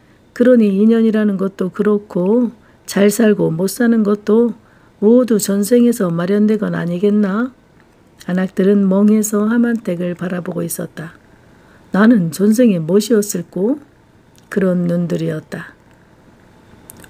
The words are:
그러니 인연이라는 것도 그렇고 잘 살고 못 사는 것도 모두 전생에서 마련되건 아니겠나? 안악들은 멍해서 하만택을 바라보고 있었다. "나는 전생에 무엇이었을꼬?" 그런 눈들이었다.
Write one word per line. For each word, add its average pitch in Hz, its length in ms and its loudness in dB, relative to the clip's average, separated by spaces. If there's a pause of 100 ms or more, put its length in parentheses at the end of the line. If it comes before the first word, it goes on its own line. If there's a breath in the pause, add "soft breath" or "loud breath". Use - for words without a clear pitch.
(320 soft breath)
그러니 226 440 4
인연이라는 214 600 2
것도 190 340 -6
그렇고 208 840 -2 (340 soft breath)
잘 202 240 2
살고 196 400 2
못 170 180 -4
사는 233 340 0
것도 208 520 0 (460 soft breath)
모두 226 380 4
전생에서 208 720 0
마련되건 202 640 0
아니겠나? 202 760 -2 (760)
안악들은 190 600 0
멍해서 208 580 2
하만택을 220 680 -2
바라보고 175 480 -8
있었다. 165 520 -12 (800 soft breath)
"나는 196 380 2
전생에 214 480 2
무엇이었을꼬?" 202 1000 -2 (680)
그런 180 360 -2
눈들이었다. 165 920 -6 (1400)